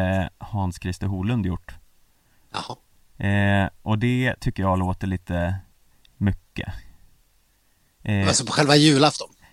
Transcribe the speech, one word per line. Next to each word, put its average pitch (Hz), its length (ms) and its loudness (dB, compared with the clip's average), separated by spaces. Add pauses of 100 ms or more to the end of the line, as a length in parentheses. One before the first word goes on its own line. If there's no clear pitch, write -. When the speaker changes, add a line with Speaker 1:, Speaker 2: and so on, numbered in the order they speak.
(200)
Speaker 1:
eh, 87 60 -4 (120)
Hans 95 440 -6
Christer 90 240 -6
Holund 98 400 -2
gjort. - 280 -8 (800)
Speaker 2:
Jaha. - 240 -10 (520)
Speaker 1:
Eh, 101 420 2 (120)
och 107 160 -2
det 123 420 0
tycker 117 220 -4
jag 92 160 2
låter 92 280 -4
lite 90 480 -4 (640)
mycket. - 520 -4 (1400)
Eh, 98 240 2
Speaker 2:
Alltså - 180 0
på - 60 -8
själva 147 240 4
julafton? 147 520 4 (240)